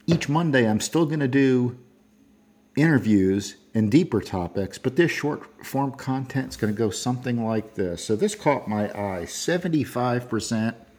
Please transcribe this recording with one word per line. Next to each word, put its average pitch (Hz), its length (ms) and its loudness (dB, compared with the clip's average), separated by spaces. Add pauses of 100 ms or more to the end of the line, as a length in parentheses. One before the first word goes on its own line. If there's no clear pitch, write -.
Each 165 200 2
Monday, 143 400 4
I'm 107 120 2
still 160 260 2
gonna 147 220 -2
do 127 500 4 (1000)
interviews 104 800 4 (180)
and 110 160 2
deeper 123 320 4
topics, 92 560 -4
but 127 180 -4
this 170 140 4
short - 560 -8
form 139 260 -4
content 131 580 -4
is - 60 -12
gonna 107 160 -2
go 107 200 0
something 123 520 -4
like 110 300 -4
this. 87 320 -4
So 110 100 2
this 190 200 0
caught - 320 0
my 104 240 0
eye. 95 340 -6
Seventy-five 127 1040 -2
percent 113 460 -2 (240)